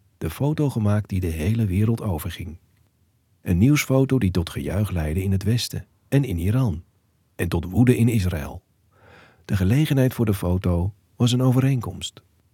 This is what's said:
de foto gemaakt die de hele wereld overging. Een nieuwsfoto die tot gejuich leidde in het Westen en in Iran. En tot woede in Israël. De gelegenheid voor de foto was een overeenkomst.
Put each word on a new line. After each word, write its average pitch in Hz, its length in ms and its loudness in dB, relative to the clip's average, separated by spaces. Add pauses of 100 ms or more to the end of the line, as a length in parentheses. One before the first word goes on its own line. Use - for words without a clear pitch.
(180)
de - 120 -6
foto 147 400 -2
gemaakt 104 400 0
die 95 100 -2
de 90 80 -2
hele 87 380 0
wereld 107 360 0
overging. 85 580 -6 (840)
Een 90 160 0
nieuwsfoto 135 640 4
die 98 120 2
tot 85 180 -2
gejuich 85 420 -4
leidde 80 320 -2
in 98 80 0
het 95 120 0
Westen 117 420 -2 (220)
en 143 160 2
in 98 140 -4
Iran. 98 460 0 (520)
En 90 120 -2
tot 85 180 -2
woede 120 320 4
in 117 120 4
Israël. 90 540 -2 (840)
De - 100 -2
gelegenheid 131 580 2
voor 117 120 -2
de 107 80 2
foto 90 600 -2 (220)
was 120 160 2
een 123 100 0
overeenkomst. 127 800 0 (320)